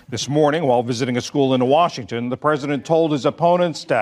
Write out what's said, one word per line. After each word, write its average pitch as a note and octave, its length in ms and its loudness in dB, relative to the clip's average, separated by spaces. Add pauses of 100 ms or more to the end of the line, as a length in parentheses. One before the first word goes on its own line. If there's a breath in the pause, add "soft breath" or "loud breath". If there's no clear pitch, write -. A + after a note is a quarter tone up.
(100)
This - 180 -6
morning, D3+ 360 2
while B2 180 2
visiting A#2+ 340 -4
a A#2+ 60 -2
school C3+ 320 0
in B2+ 120 2
Washington, B2+ 640 0
the B2+ 80 -6
president C#3+ 480 -2
told D#3+ 280 2
his C#3 120 -2
opponents E3+ 600 0
to D3 160 0